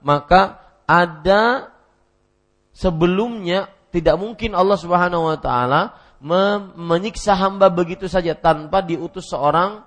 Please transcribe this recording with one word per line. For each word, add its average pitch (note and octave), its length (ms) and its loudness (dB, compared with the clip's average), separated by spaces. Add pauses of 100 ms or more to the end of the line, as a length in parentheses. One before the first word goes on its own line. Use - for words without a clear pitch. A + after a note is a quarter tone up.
maka F3 560 2 (240)
ada F3 880 2 (960)
sebelumnya, F#3 960 -2 (240)
tidak D#3+ 240 2
mungkin G#3+ 400 -6
Allah G3 240 2
Subhanahu F3 480 0
wa D#3 160 -2
taala C3+ 560 0 (240)
mem-, F#3+ 560 -2
menyiksa F3+ 560 -2
hamba G3 320 2
begitu F3+ 400 -2
saja E3 320 -2
tanpa D#3+ 480 0
diutus E3+ 400 -8
seorang F3 600 -2